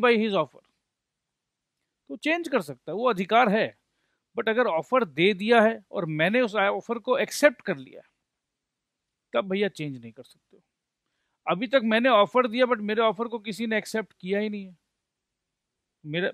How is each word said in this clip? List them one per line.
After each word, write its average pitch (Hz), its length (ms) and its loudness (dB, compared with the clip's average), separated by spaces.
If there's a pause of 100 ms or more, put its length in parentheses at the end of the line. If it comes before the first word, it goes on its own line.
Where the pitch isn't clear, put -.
by 240 140 6
his 208 240 0
offer, - 200 -12 (1500)
तो 277 60 -12
चेंज 330 320 -2
कर 254 140 0
सकता 147 300 -14
है, 175 40 -6
वो 247 140 0
अधिकार 214 380 2
है। 196 180 2 (680)
But 220 120 -4
अगर 226 180 2
ऑफर 202 380 0
दे 170 300 2
दिया 220 280 2
है 226 180 2 (100)
और 196 160 -4
मैंने 160 340 0
उस 214 140 -2
ऑफर 208 440 -2
को 247 200 0
एक्सेप्ट 254 480 0
कर 180 100 -4
लिया 131 240 -18
है, - 80 -20 (1200)
तब 196 180 -2
भैया 196 180 -2
चेंज 147 320 -10
नहीं 113 120 -20
कर 127 100 -20
सकते - 340 -20
हो। - 60 -20 (840)
अभी 180 200 -2
तक 269 180 2
मैंने 226 240 2
ऑफर 247 400 4
दिया, 247 180 0
but 240 140 -2
मेरे 214 220 -2
ऑफर 220 260 -2
को 226 100 -10
किसी 208 280 -8
ने 220 120 -2
एक्सेप्ट 214 420 -6
किया 190 180 -4
ही 214 100 -4
नहीं 208 180 -10
है, 180 100 -20 (1300)
मेरा, 165 300 -4